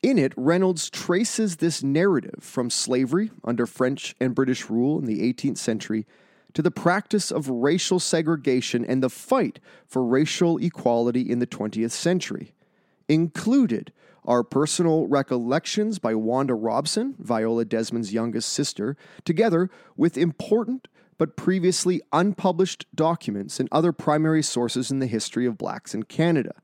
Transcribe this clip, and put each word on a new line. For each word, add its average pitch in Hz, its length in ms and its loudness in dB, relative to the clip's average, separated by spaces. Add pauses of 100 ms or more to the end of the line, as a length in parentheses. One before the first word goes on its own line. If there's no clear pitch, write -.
In 262 160 4
it, 135 200 2
Reynolds 170 540 2
traces 196 640 -2
this 160 260 -2
narrative 151 580 0
from 120 300 -4
slavery 135 640 0 (100)
under 117 240 0
French 127 540 -2
and 131 120 0
British 127 380 0
rule 131 300 0
in 139 60 -4
the 107 160 -2
eighteenth 120 360 -2
century 110 480 -4 (480)
to 160 80 -2
the 165 80 2
practice - 640 0
of 139 160 -2
racial 147 500 2
segregation 139 880 0
and 131 180 0
the 131 80 0
fight - 480 -2 (280)
for 131 180 -2
racial 156 540 2
equality 120 680 0
in 123 120 0
the 120 60 0
twentieth 110 460 -4
century. - 600 -2 (560)
Included 170 840 2 (320)
are 120 200 2
personal 156 600 2
recollections 139 920 0
by 113 160 -2
Wanda 123 400 0
Robson, 143 640 -2
Viola 113 460 0
Desmond's 113 480 -4
youngest 113 380 -4
sister, 139 440 -4 (300)
together 180 460 2 (260)
with 156 220 2
important 214 680 0 (300)
but 160 180 -2
previously 180 680 0 (100)
unpublished 180 720 0 (100)
documents 156 640 -2
and 131 140 -2
other 160 200 4
primary 156 500 2
sources 120 480 -2
in 135 80 -2
the 131 80 -2
history 117 400 -2
of 113 100 -2
blacks - 380 -8
in 107 80 -4
Canada. 160 600 0